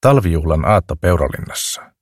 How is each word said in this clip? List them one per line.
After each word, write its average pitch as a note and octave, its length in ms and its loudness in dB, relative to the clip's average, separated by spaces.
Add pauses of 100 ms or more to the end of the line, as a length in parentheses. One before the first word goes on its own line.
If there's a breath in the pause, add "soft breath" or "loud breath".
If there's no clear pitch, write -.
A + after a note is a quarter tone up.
Talvijuhlan E2 640 2
aatto G2 300 0
Peuralinnassa. - 840 -4 (200)